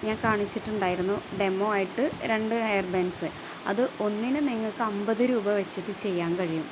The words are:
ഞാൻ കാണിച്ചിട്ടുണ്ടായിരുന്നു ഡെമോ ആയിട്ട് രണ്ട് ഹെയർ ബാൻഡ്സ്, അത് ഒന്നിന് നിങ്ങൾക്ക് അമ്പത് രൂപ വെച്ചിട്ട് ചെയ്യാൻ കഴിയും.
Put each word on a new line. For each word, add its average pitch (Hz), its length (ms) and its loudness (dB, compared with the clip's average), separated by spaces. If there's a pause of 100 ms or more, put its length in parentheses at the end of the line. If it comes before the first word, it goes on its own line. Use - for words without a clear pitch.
ഞാൻ 214 200 0
കാണിച്ചിട്ടുണ്ടായിരുന്നു 202 880 0 (240)
ഡെമോ 196 360 2
ആയിട്ട് 196 280 0 (280)
രണ്ട് 220 240 2 (120)
ഹെയർ 196 260 2
ബാൻഡ്സ്, 180 340 0 (440)
അത് 208 120 2 (220)
ഒന്നിന് 226 340 0 (100)
നിങ്ങൾക്ക് 220 420 -2
അമ്പത് 208 400 2
രൂപ 214 160 2 (120)
വെച്ചിട്ട് 190 340 -4 (100)
ചെയ്യാൻ 175 360 0
കഴിയും. 160 320 0